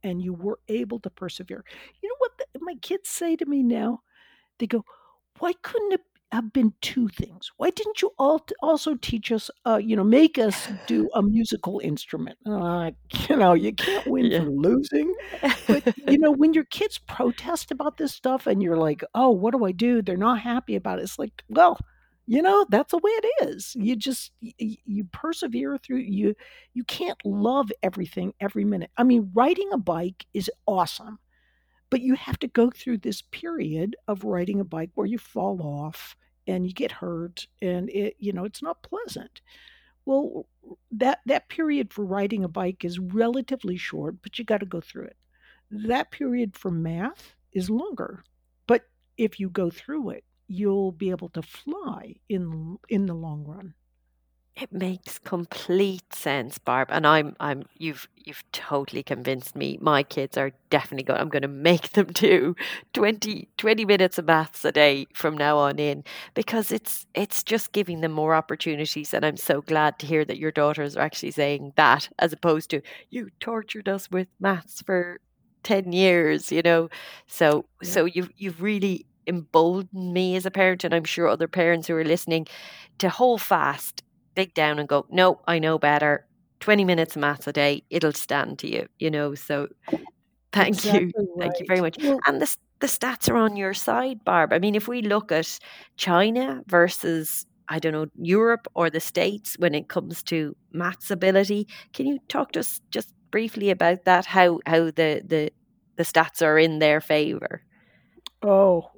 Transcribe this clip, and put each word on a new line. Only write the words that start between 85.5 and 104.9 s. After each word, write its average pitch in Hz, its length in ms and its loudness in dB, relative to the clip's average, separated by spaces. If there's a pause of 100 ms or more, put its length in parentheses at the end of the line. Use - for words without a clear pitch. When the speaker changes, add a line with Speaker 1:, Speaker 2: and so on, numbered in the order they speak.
Speaker 2:
know 156 180 2
better. 147 500 4 (320)
Twenty 208 240 4
minutes 170 320 2
of 151 60 -4
maths 147 260 -2
a 147 60 -6
day, 143 380 2
it'll 160 220 0
stand - 460 -4
to - 80 -10
you," - 200 -4 (120)
you 156 120 -2
know? 147 240 -2
So - 320 -6 (840)
thank 196 340 2
you. 180 280 2
Speaker 1:
Exactly 208 140 -2 (120)
Speaker 2:
Thank 175 200 -2
you 180 80 -8
very 185 120 4
Speaker 1:
right. - 20 2
Speaker 2:
much. 165 160 -2
Speaker 1:
Well 277 300 0
Speaker 2:
And 139 140 0
the 302 40 2
s-, - 120 -4 (220)
the 277 80 0
stats - 420 -2
are 233 80 4
on 220 200 4
your 196 180 -2
side, 240 500 -2
Barb. 165 280 4
I 170 60 4
mean, 208 160 2
if 214 120 0
we 247 160 -4
look 208 280 0
at 160 280 -2 (380)
China 233 720 2
versus, 170 800 0 (240)
I 156 100 -4
don't 156 140 -2
know, 156 220 -4
Europe 214 600 2
or 165 140 2
the 156 100 -2
States 190 600 -2
when 165 160 2
it - 140 -4
comes 165 340 -6
to 156 320 -4 (160)
maths 175 400 -6
ability, 196 560 2 (260)
can 269 140 -4
you 285 120 -2 (100)
talk - 240 -4
to - 80 -2
us - 200 -6 (100)
just - 220 -8 (180)
briefly 214 400 -2
about 175 340 2
that, 180 200 6
how, 180 400 6
how 165 200 4
the, 156 400 0